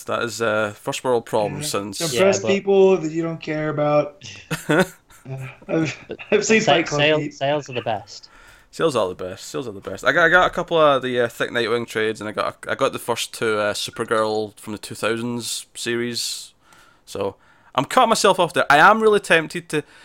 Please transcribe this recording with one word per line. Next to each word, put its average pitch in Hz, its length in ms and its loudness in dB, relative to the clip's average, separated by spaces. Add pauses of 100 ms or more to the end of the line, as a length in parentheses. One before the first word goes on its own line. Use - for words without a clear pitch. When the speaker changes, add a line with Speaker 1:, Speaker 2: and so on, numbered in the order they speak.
Speaker 1:
That 113 160 -4
is, 113 180 -6
uh, 107 340 0
first - 300 -8
world 123 220 0
problem 104 340 -2
Speaker 2:
Yeah. - 60 -6
Speaker 1:
since 101 320 -6
Speaker 2:
Depressed 160 160 -4 (280)
Speaker 3:
Yeah, - 60 -2
but - 0 -
Speaker 2:
people 196 480 4
that 156 160 -4
you 165 100 -4
don't 165 200 -6
care 151 260 -4
about. 147 560 0 (440)
Speaker 1:
<laughs> 165 260 0 (300)
Speaker 2:
Uh, 131 220 -12 (220)
I've, 160 280 -2 (120)
Speaker 3:
But - 100 -12 (140)
Speaker 2:
I've 202 120 2
seen 220 160 4
Speaker 3:
sa-, 147 120 2
Speaker 2:
Fight 160 160 2
Club 147 120 -2
Speaker 3:
sale-, 151 180 4
Speaker 2:
beat. 147 160 -6
Speaker 3:
sales 143 360 -2
are 127 40 -12
the 120 80 -6
best. 107 460 -8 (440)
Speaker 1:
Sales 156 240 0
are 104 120 2
the 90 60 -8
best. 92 360 -12
Sales 143 180 -8
are 107 40 -12
the 98 100 -14
best. 95 200 -12
I 131 100 2
got, 165 120 4
I 165 60 4
got 180 160 6
a - 40 0
couple 170 300 -2
of 139 220 4
the, 123 180 -2
uh, 120 80 2
Thick - 220 -4
Nightwing 117 360 0
trades, 110 360 -2
and 104 60 -8
I 107 40 -10
got, - 340 -4
I - 80 -4
got 131 200 0
the 120 40 -8
first - 360 -4
two, 110 240 -2
uh, 104 160 0
Supergirl 110 840 -2
from - 140 -12
the 101 60 -8
two - 160 -14
thousands 113 800 -4
series. 120 800 -6 (500)
So 98 320 -6 (380)
I'm 135 100 0
cutting 247 240 4
myself 202 320 4
off 165 140 0
there. 131 160 2
I 143 80 8
am 202 240 8
really 214 180 4
tempted 160 480 0
to, 151 160 -2 (200)